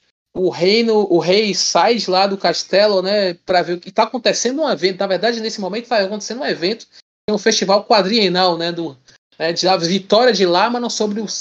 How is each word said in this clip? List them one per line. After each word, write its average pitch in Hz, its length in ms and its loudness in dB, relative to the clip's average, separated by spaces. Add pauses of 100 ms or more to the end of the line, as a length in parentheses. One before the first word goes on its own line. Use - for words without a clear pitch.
(340)
o 180 140 0
reino, 214 640 2
o 170 80 4
rei 190 340 2
sai 190 440 2
de 202 120 -6
lá 185 180 2
do 196 120 -2
castelo, 190 640 0
né, 190 320 0 (100)
pra 180 160 2
ver 170 140 -2
o 180 60 -10
que 190 100 -18
tá 220 140 2
acontecendo 240 580 -2
um 285 80 0
evento. 180 300 -2
Na 196 80 -2
verdade, 214 320 -2
nesse 220 200 -8
momento 202 280 -8
tá 233 100 0
acontecendo 208 420 -6
um 294 60 -6
evento, 202 400 -4
que - 440 -14
é 208 40 0
um 202 40 -2
festival 202 460 0
quadrienal, 185 720 2
né, 170 160 -4
do, 165 240 -8 (400)
né, 160 180 -4
de 170 120 -2
a 190 100 2
vitória 196 580 2
de 185 100 0
Lámaron 220 460 0
sobre 214 280 -4
o, 220 80 -6 (140)